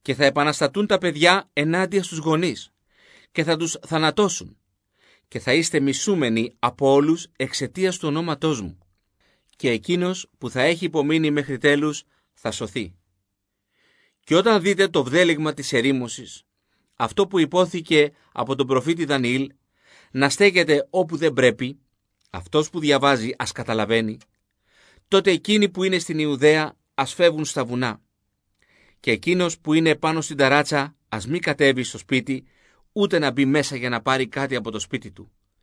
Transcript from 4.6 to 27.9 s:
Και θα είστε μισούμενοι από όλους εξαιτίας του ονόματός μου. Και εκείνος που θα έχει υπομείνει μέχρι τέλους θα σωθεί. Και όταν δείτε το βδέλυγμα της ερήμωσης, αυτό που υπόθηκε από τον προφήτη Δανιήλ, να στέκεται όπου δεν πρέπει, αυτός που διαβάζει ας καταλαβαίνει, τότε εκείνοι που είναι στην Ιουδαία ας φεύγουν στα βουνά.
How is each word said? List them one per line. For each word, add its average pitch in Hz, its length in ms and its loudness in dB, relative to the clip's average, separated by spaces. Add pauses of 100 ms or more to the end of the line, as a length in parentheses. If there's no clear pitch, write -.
Και - 100 -10
θα 131 160 -2
είστε 160 260 0
μισούμενοι 131 800 0
από 135 340 2
όλους 151 340 4 (100)
εξαιτίας 175 640 -4
του 165 100 -6
ονόματός 156 520 -2
μου. 87 180 -12 (800)
Και 131 140 -2
εκείνος 180 680 -4
που 123 120 -10
θα 127 120 -2
έχει 170 220 0
υπομείνει 156 460 0
μέχρι 139 280 -4
τέλους 147 460 0 (280)
θα - 180 -8
σωθεί. 104 440 -8 (1300)
Και 151 120 2
όταν 202 260 4
δείτε 196 260 2
το 165 160 0
βδέλυγμα 156 500 2
της - 180 -10
ερήμωσης, 127 720 -2 (520)
αυτό 196 320 -2
που 196 120 -2
υπόθηκε 165 760 2 (200)
από 127 220 -4
τον 135 120 -2
προφήτη 135 380 0
Δανιήλ, 135 480 -2 (580)
να 135 180 0
στέκεται 170 640 2
όπου 170 260 -2
δεν 151 160 0
πρέπει, 127 460 0 (520)
αυτός 147 400 -2
που 175 80 -8
διαβάζει 139 600 2
ας 117 140 -8
καταλαβαίνει, 110 640 -2 (920)
τότε 196 220 2
εκείνοι 202 380 2
που 185 160 -4
είναι 185 140 0
στην 160 200 -6
Ιουδαία 151 580 2 (180)
ας 135 200 -4
φεύγουν 165 300 2
στα 139 200 -4
βουνά. 123 360 -6 (1000)